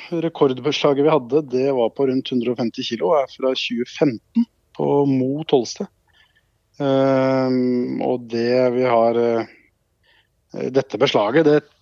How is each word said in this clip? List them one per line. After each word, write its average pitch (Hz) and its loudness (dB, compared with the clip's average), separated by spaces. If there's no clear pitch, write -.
rekordbeslaget 143 0
vi 151 4
hadde, 139 0
det 127 0
var 117 2
på 139 -2
rundt 131 -2
hundre 123 -2
og 117 -6
femti 123 -4
kilo, 175 -2
er 135 0
fra 131 -4
tjue 120 -4
femten - -2
på 143 0
Mo 135 -2
tollsted. 147 -2
Ehm, 131 0
og 127 -4
det 123 2
vi 127 0
har, 117 4
eh, - -6
dette 127 -2
beslaget, 131 2
det 147 4